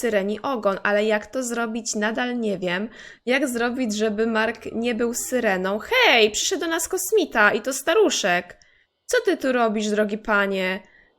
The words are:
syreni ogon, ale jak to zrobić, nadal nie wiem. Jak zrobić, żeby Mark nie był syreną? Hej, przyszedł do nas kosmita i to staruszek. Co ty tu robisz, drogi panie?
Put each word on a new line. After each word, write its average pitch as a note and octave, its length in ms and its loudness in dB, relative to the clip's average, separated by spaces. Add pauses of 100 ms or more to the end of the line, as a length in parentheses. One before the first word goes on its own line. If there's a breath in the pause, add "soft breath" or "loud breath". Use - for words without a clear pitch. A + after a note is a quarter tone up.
syreni G#3 420 0
ogon, G#3 400 -2
ale G#3 220 2
jak G#3 220 0
to C4 160 -6
zrobić, A#3 520 -4
nadal A#3+ 460 -2
nie G#3 180 -2
wiem. F#3 300 -4 (380 loud breath)
Jak C4 220 2
zrobić, A#3+ 480 -2
żeby G#3+ 300 0
Mark A3+ 460 -2
nie A#3 220 -2
był A#3 200 -2
syreną? G3+ 640 0
Hej, B3 520 4
przyszedł - 300 -2
do E4+ 80 -2
nas F4+ 200 -2
kosmita E4+ 640 2
i A3+ 80 0
to C4 120 -4
staruszek. C4+ 840 2 (500 soft breath)
Co - 180 -2
ty F4+ 120 2
tu C4 160 -2
robisz, A3+ 360 2
drogi G#3 300 0
panie? G3 600 0 (380 soft breath)